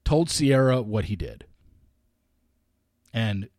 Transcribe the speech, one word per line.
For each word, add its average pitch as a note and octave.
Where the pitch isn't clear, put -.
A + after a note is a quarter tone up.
told D#3+
Sierra C3
what G#2+
he G#2
did. C2
And G#2